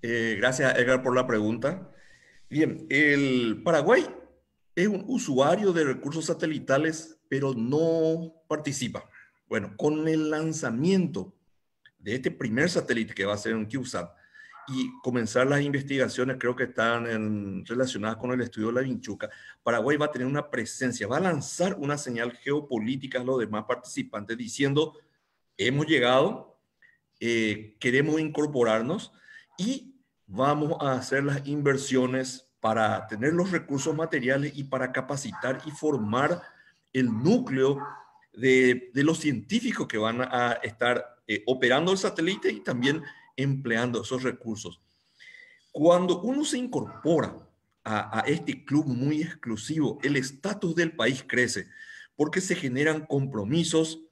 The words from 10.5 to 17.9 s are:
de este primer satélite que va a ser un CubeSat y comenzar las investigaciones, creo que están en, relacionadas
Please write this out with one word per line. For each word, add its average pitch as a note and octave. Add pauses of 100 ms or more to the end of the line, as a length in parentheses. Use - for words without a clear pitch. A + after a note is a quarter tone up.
de G#2
este C3
primer C#3+
satélite A2+
que G2
va G2+
a -
ser A2+
un G#2+
CubeSat G#2 (580)
y C3 (140)
comenzar B2
las C#3+
investigaciones, C3+
creo B2
que B2+
están A#2
en, G#2
relacionadas A2+